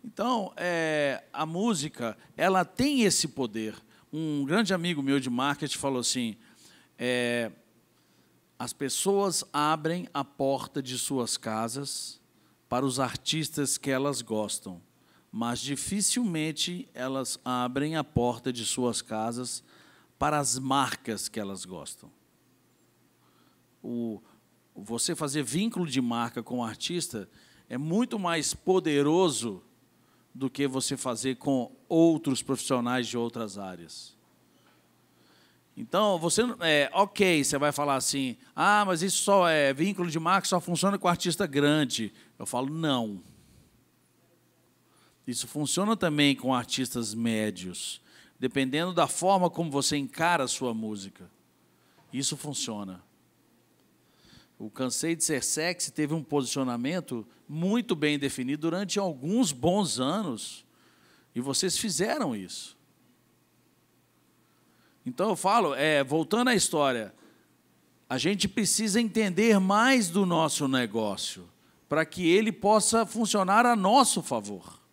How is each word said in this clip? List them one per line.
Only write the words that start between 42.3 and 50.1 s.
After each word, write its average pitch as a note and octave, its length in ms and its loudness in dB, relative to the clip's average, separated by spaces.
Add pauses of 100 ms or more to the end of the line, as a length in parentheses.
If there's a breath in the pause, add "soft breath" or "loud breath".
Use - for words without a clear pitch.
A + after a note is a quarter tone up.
Eu - 60 -8
falo, C3 240 -4
"Não. B2+ 520 -2 (2000 soft breath)
Isso B2 200 -6
funciona F#3 500 0
também D3 360 4
com B2+ 200 0
artistas A#2+ 600 -2
médios." G#2+ 880 -4 (400 soft breath)
Dependendo C3+ 500 -2
da E3+ 140 4
forma F3+ 460 2
como E3 180 -4
você C#3+ 260 0
encara D3 500 0